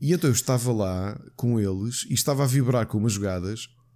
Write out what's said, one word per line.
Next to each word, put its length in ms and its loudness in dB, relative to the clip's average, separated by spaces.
E 120 2
então 140 2
eu 60 4
estava 400 0
lá 420 -2
com 240 0
eles 500 -2
e 60 -2
estava 280 0
a 40 2
vibrar 400 2
com 100 -2
umas 160 2
jogadas 560 -4